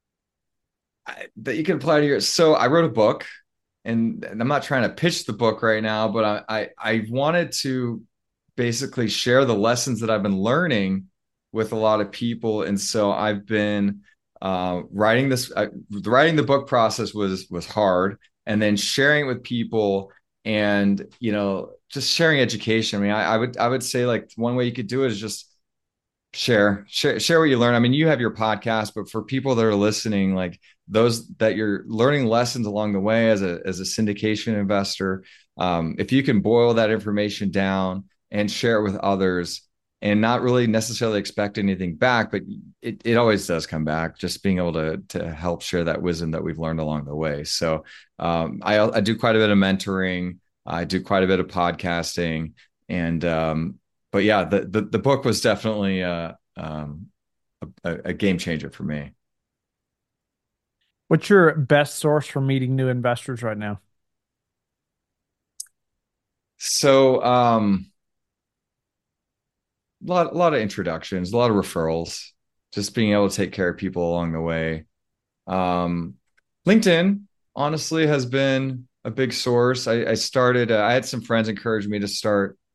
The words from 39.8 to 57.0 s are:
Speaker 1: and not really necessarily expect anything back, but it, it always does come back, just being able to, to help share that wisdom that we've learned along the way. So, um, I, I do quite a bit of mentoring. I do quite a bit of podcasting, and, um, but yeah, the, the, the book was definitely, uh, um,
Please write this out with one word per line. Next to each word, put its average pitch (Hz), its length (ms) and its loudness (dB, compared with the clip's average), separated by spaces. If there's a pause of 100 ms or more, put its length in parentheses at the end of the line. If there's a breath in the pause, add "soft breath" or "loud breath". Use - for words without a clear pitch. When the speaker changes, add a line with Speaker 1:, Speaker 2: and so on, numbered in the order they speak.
Speaker 1:
and 104 200 2
not 117 200 2
really 123 260 2
necessarily 110 520 0
expect 101 400 -4
anything 92 380 -2
back, 120 340 2
but 98 100 -4 (400)
it, 117 240 -10
it 117 120 2
always 110 300 4
does 82 200 -2
come 80 180 -4
back, 78 320 -4
just - 260 -8
being 95 160 0
able 87 140 -2
to, 80 240 -4 (120)
to 85 220 -6
help 82 300 -4
share 87 240 -2
that 82 160 -2
wisdom 82 300 -2
that 80 120 -4
we've 80 160 -6
learned 80 200 -4
along 76 260 -4
the 71 100 -10
way. 76 300 -4
So, 80 400 -2 (340 loud breath)
um, 82 440 -4
I, 107 180 2
I 110 200 2
do 110 160 0
quite 110 200 2
a 110 40 4
bit 107 100 4
of 101 80 4
mentoring. 92 800 -2 (260)
I 85 200 -6
do 90 180 -4
quite 95 220 2
a - 20 4
bit 92 140 4
of 87 80 -4
podcasting, 85 1040 -4 (360 soft breath)
and, 85 360 -2
um, 80 500 -2 (360)
but 101 120 0
yeah, 104 220 4
the, 87 160 0
the, 101 220 -2
the 107 160 -2
book 135 260 0
was 113 160 0
definitely, 101 640 0
uh, 85 300 -6 (240)
um, 78 520 -10 (520)